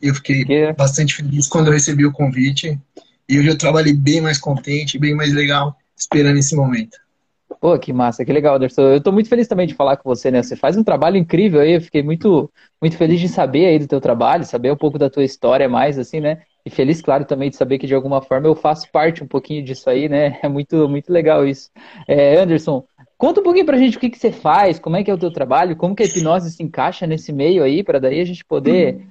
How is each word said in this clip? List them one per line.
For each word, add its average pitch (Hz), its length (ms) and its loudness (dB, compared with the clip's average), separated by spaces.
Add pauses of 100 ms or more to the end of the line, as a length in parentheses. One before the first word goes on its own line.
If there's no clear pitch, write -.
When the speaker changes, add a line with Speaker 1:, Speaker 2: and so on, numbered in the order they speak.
Speaker 1:
E 143 60 -2
eu 139 80 0
fiquei 135 300 -2
Speaker 2:
Que 151 280 0
Speaker 1:
bastante 143 420 0
feliz 143 320 -4
quando 156 200 0
eu 147 60 4
recebi 147 320 2
o 147 60 2
convite. 139 680 -2 (480)
E 135 100 2
hoje 147 120 4
eu 156 80 0
trabalhei 151 360 2
bem 147 280 2
mais 156 180 -2
contente, 143 580 -6
bem 147 160 0
mais 151 200 -2
legal, 143 440 -2 (180)
esperando 143 420 2
esse 139 180 -2
momento. 127 420 -2 (640)
Speaker 2:
Pô, 165 160 2
que 131 160 -8
massa, 123 320 -2
que 117 80 -2
legal, 147 220 2
Anderson. 131 260 0
Eu 139 200 6
tô 190 100 0
muito 214 180 2
feliz 240 180 2
também 180 200 -2
de - 80 -10
falar 139 220 0
com - 120 -10
você, 127 220 -2
né? 123 100 2
Você 123 140 -8
faz 139 220 -2
um 220 60 2
trabalho 170 340 2
incrível 170 420 2
aí, 156 140 4
eu 170 80 2
fiquei 160 200 -2
muito, 156 500 0 (300)
muito 160 160 0
feliz 170 220 2
de 180 100 -2
saber 147 380 0
aí 160 120 4
do 143 80 -4
teu 139 140 -2
trabalho, 127 440 0
saber 127 260 -2
um 147 60 -2
pouco 151 200 -2
da 143 120 0
tua 139 140 -2
história 135 460 0
mais, 131 300 -2
assim, 127 200 -8
né? 160 220 -4 (240)
E - 60 -12
feliz, 156 300 -2
claro, 147 240 -2
também 139 240 -4
de 131 60 -10
saber 135 220 -2
que 135 100 -10
de 131 60 -2
alguma 135 280 -2
forma 135 260 -2
eu 156 80 2
faço 156 360 -4
parte 160 320 -2
um 135 40 -14
pouquinho 143 360 -6
disso 131 260 -6
aí, 135 200 0
né? 143 300 -2
<laughs> - 40 -6
É 147 40 -4
muito, 143 420 0
muito 143 220 -6
legal 156 340 2
isso. 139 240 -6 (380)
É, 143 300 4
Anderson, 165 460 0 (340)
conta 349 240 2
um - 20 -6
pouquinho 359 220 2
pra 285 120 2
gente 247 200 2
o - 20 -18
que 247 100 -2
que 240 80 -10
você 226 140 -2
faz, 175 480 2
como 165 160 -4
é 202 80 -2
que 202 80 -2
é - 20 0
o 190 60 -2
teu 170 120 -2
trabalho, 160 440 -2
como 175 200 -2
que 196 80 -4
a - 40 4
hipnose 170 440 -2
se 165 120 -12
encaixa 165 420 -4
nesse 156 260 -6
meio 156 320 2
aí, 143 200 0
pra 139 160 0
daí 131 220 -2
a 180 40 -2
gente 175 200 -10
poder 160 640 0